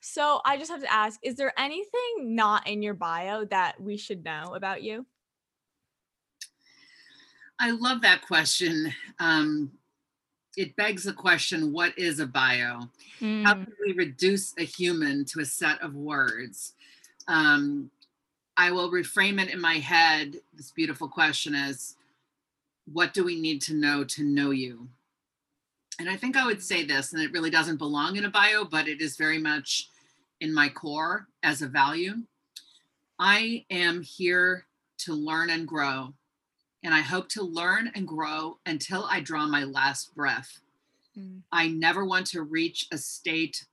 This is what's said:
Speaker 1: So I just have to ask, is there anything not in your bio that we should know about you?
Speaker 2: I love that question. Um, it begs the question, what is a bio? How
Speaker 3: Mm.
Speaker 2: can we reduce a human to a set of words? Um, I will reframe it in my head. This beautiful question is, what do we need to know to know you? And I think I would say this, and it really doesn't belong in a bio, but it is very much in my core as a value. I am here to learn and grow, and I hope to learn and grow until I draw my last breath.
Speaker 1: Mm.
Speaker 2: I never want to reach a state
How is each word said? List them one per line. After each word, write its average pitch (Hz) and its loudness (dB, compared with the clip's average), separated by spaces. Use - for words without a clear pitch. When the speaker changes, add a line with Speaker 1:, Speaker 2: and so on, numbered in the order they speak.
Speaker 1:
So 294 2
I 277 4
just 311 -8
have 320 -8
to 277 -2
ask, 214 2
is 247 -4
there 269 -2
anything 359 -4
not 214 4
in 208 -4
your 208 -4
bio 180 -4
that 190 0
we 202 -8
should 190 -10
know 160 -8
about 190 -6
you? 220 -8
Speaker 2:
I 240 2
love 240 0
that 185 6
question. 160 0
Um, 151 2
it 175 -4
begs 208 -2
the 196 -4
question, 160 2
what 170 -2
is 170 -2
a 151 0
bio? 123 0
How 214 2
Speaker 3:
Mm. 190 -2
Speaker 2:
can 220 -16
we 196 0
reduce 180 0
a 170 -2
human 156 -2
to 156 -8
a 143 -4
set 151 -2
of 147 -8
words? 135 -4
Um, 143 4
I 180 6
will 180 0
reframe 190 2
it 180 -4
in 180 -6
my 165 2
head. 151 4
This 147 -20
beautiful 156 -4
question 156 0
is, 139 -6
what 175 2
do 196 0
we 175 -2
need 160 -2
to 160 -4
know 147 2
to 143 -6
know 143 2
you? 123 -6
And 170 -6
I 190 -2
think 247 0
I 262 4
would 214 0
say 170 0
this, 139 -2
and 160 -2
it 151 -2
really 165 0
doesn't 160 2
belong 147 -2
in 208 -2
a 208 0
bio, 208 4
but 156 0
it 151 -4
is 151 -6
very 156 2
much 151 -2
in 156 -4
my 147 4
core 156 -4
as 151 0
a 147 -4
value. 160 0
I 220 4
am 175 2
here 180 2
to 170 -6
learn 156 -2
and 165 -2
grow, 143 -2
and 165 0
I 156 6
hope 175 -2
to 214 -4
learn 185 0
and 190 -6
grow 156 -4
until 180 -4
I 185 0
draw 151 -2
my 147 0
last 135 -2
breath. 127 -4
Speaker 1:
Mm. 190 -16
Speaker 2:
I 165 2
never 165 2
want 185 0
to 175 -6
reach 160 -2
a 160 -8
state - -4